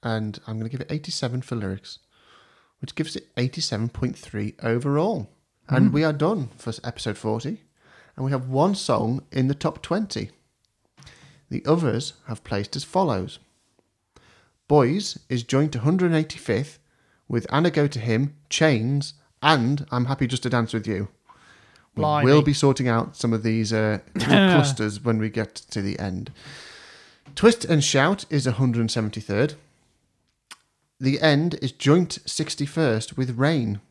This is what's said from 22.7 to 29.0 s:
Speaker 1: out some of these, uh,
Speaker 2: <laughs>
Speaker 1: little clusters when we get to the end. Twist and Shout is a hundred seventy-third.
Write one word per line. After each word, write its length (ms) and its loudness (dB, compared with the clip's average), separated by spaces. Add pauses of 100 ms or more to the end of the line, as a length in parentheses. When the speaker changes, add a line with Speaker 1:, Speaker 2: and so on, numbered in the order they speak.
Speaker 1:
out 280 0
some 180 0
of 100 -2
these, 300 0
uh, 340 0
Speaker 2:
<laughs> 80 -14
Speaker 1:
little 160 0
clusters 720 4
when 160 2
we 100 0
get 260 -4
to 260 -8
the 180 -4
end. 320 -6 (1040)
Twist 300 4
and 180 4
Shout 460 2
is 180 0
a 60 0
hundred 360 0
seventy-third. 680 -2 (1400)